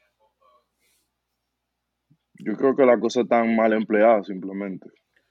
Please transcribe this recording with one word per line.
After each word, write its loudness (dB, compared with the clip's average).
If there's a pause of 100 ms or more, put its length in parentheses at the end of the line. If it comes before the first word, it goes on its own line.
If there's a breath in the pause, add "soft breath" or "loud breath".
(2500)
Yo -6
creo 0
que 4
la 4
cosa -2
está 0
mal 2
empleada, 2
simplemente. -12 (420)